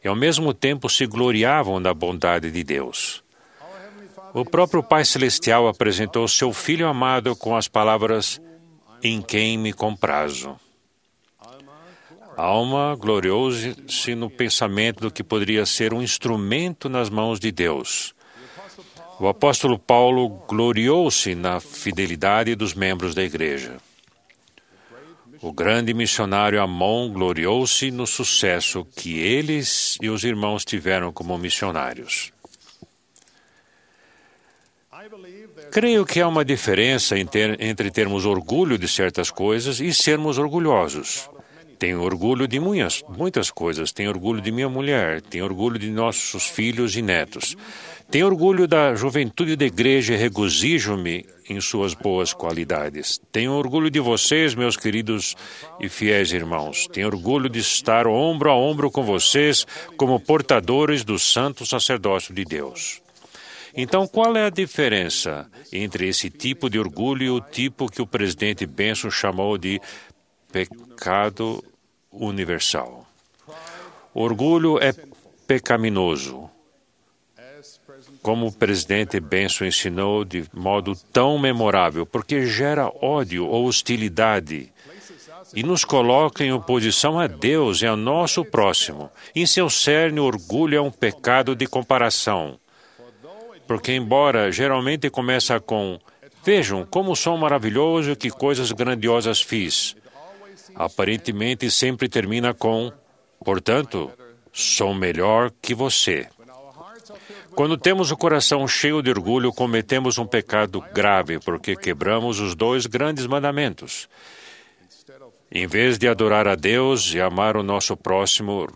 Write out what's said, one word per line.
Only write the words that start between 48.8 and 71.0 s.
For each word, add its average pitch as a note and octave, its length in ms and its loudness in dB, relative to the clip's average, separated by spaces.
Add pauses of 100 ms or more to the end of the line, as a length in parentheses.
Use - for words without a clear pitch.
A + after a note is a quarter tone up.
juventude C3 600 -2
da C#3+ 100 2
igreja B2 480 2
e A2 40 2
regozijo-me G2+ 1080 0 (240)
em G2 120 -8
suas G2 340 -2
boas F#2 400 0
qualidades. D2+ 840 -4 (100)
Tenho B2 220 -2
orgulho C#3+ 360 0
de D3 120 2
vocês, C3 540 2
meus A#2 220 0
queridos G#2+ 600 -4 (420)
e G2 100 -8
fiéis G2+ 440 2
irmãos. E2 560 -2
Tenho G2 180 -4
orgulho A2+ 420 0
de A2+ 120 -4
estar A#2 480 2
ombro D3 420 2
a C3+ 40 6
ombro C#3 360 2
com C3+ 140 -2
vocês C#3 600 4 (320)
como B2+ 220 2
portadores C#3 840 2
do G#2 160 -2
santo C3 440 0
sacerdócio G2+ 720 0
de F#2+ 100 -4
Deus. D2 560 -8 (760)
Então, F#3 340 2
qual A3+ 280 2
é G#3+ 80 2
a G#3 60 0
diferença G2+ 1000 -2 (240)
entre F#2 360 -4
esse F#2+ 200 -2
tipo C3 400 -4
de A2 120 0
orgulho A#2 420 -4
e B2+ 80 0
o B2 100 0
tipo B2+ 480 -6
que B2+ 140 -8
o G#2+ 40 -4
presidente G2+ 600 -2
Benson G#2 420 -4
chamou G2 480 0
de F#2+ 240 -4 (720)
pecado G#2 1120 -4 (460)